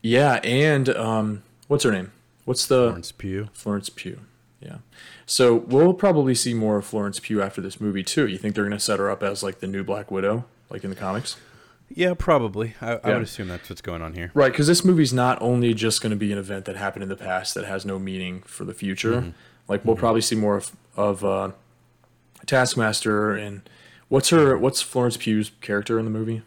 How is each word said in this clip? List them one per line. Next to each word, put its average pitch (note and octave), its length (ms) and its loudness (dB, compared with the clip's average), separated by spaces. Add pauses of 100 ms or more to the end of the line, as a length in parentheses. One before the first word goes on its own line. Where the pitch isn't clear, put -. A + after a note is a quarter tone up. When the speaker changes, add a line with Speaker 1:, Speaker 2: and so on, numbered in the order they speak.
Speaker 1:
Yeah, B2 400 4
and, C3+ 460 2
um, A2 540 0 (260)
what's C#3+ 160 2
her A2+ 80 4
name? F#2 200 -4 (340)
What's B2+ 200 -2
the B2+ 220 4
Speaker 2:
Florence F2 240 -6
Pugh. G2+ 400 -6
Speaker 1:
Florence G2+ 380 -4
Pugh. - 300 -12 (400)
Yeah. - 180 -16 (480)
So B2 280 6
we'll D3 400 6
probably D3+ 400 4
see A#2+ 200 -2
more G#2+ 240 2
of G2+ 80 -4
Florence G2+ 340 -4
Pugh G#2+ 220 -2
after G2 180 -4
this F#2+ 200 -10
movie G2 220 -2
too. C#3 240 0
You F#2+ 120 -4
think G#2 160 -4
they're G#2 100 0
gonna G#2 160 -4
set G#2 180 0
her G2 120 0
up G2 120 -4
as, G2+ 200 -4
like, G2 180 -6
the F#2+ 60 -8
new G2 180 -6
Black G2+ 260 -6
Widow, G2+ 360 -2 (240)
like F#2+ 140 -12
in G2 60 -8
the F#2 60 -10
comics? G2 400 -6 (540)
Speaker 2:
Yeah, F3+ 240 0
probably. A2+ 680 0
I, A#2 140 -4
I A2+ 100 -6
Speaker 1:
Yeah. G#2+ 100 2
Speaker 2:
would A2+ 100 0
assume G#2 240 -10
that's F2 200 -10
what's - 140 -14
going E2+ 180 -8
on E2 140 -8
here. F2 180 -8
Speaker 1:
Right, C3+ 220 4
'cause D3 120 2
this E3+ 180 4
movie's D#3+ 280 6
not B2+ 300 2
only A#2+ 320 4
just A2 260 0
gonna G#2+ 160 -2
be G2+ 160 -2
an G2+ 60 -4
event G2 260 -8
that G2 120 -8
happened G2+ 260 -6
in F#2+ 80 -8
the F#2 60 -6
past F#2 380 -6
that G2 120 -6
has F#2+ 180 -6
no G2 140 -4
meaning F#2+ 480 -6
for - 180 -14
the F#2 100 -10
future. A2+ 460 -2
Speaker 2:
Mm-hmm. E2+ 100 -6 (380)
Speaker 1:
Like, G2+ 160 -2
we'll A2+ 120 4
Speaker 2:
Mm-hmm. - 40 -8
Speaker 1:
probably A2+ 220 2
see A2+ 140 0
more G#2 200 2
of, - 160 -8 (240)
of, G2+ 280 -2
uh, G2 260 -2 (960)
Taskmaster G#2+ 880 2
and G2+ 340 -10 (400)
what's C3 220 2
her, D3 240 6
Speaker 2:
Mm-hmm. - 80 0
Speaker 1:
what's C3+ 200 2
Florence B2 340 0
Pugh's G#2+ 340 0 (100)
character G#2 380 -2
in A2+ 60 -2
the A2 60 -4
movie? A2 360 -4